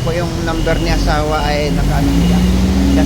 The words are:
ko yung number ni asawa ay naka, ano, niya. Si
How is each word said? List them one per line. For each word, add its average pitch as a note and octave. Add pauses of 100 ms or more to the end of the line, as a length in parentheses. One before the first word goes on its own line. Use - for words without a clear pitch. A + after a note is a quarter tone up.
ko E3
yung E3+ (160)
number E3
ni E3
asawa D3+
ay D3
naka, D#3
ano, C#3+
niya. F3 (560)
Si F#3